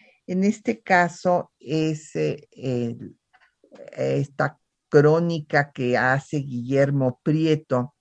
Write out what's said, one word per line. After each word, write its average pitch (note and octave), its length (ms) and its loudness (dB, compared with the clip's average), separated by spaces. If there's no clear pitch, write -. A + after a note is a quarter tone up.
En F#3 200 -2
este A3 360 -4
caso F3 800 0
es, D#3 560 -4
eh, D#3 360 -4
el, A#2+ 680 -6
esta C#3 680 -4
crónica D3+ 840 2
que B2 260 -2
hace C3 400 0
Guillermo C3+ 840 0
Prieto D3+ 800 0